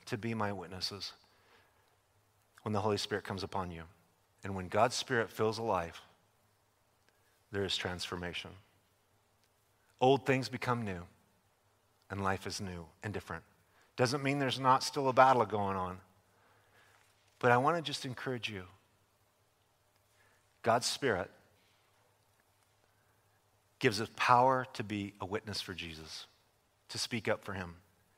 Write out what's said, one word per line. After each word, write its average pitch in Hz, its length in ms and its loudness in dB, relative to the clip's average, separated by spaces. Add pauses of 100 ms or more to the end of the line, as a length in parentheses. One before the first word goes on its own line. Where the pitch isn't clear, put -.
to 117 140 -6
be 113 160 -4
my 104 180 -2
witnesses 92 600 -10 (1500)
when 107 120 -2
the 98 80 2
Holy 104 160 2
Spirit - 260 -4
comes 98 180 -6
upon 92 280 -6
you." 82 140 -12 (600)
And 98 100 -6
when 90 140 -6
God's 113 260 4
Spirit 117 380 -2
fills 110 240 0
a 113 60 -8
life, 90 400 -2 (1500)
there 101 140 -2
is 90 100 -2
transformation. 87 800 -6 (1400)
Old 131 280 6
things 131 240 2
become 120 340 -2
new, 87 220 -6 (1040)
and 98 120 -6
life 95 240 0
is 98 140 -8
new 87 260 -8 (160)
and 104 120 -6
different. 87 300 -8 (520)
Doesn't 127 260 2
mean 139 160 0
there's 131 220 -2
not 131 220 6
still 135 260 -2
a 127 60 4
battle 131 320 8
going 98 300 -2
on, 92 260 -6 (1400)
but 123 120 6
I 120 60 8
wanna 151 240 2
just 139 240 -6
encourage 123 460 -6
you. 92 180 -10 (1900)
God's 117 240 4
Spirit 101 440 0 (2500)
gives 110 200 4
us 110 160 -4
power 127 600 4
to 120 100 -6
be 101 380 -4
a - 20 -8
witness 98 380 -6
for 98 100 -10
Jesus, 80 540 -12 (640)
to 113 80 -10
speak 117 300 -4
up 104 140 2
for 98 120 -6
him. 87 220 -8 (420)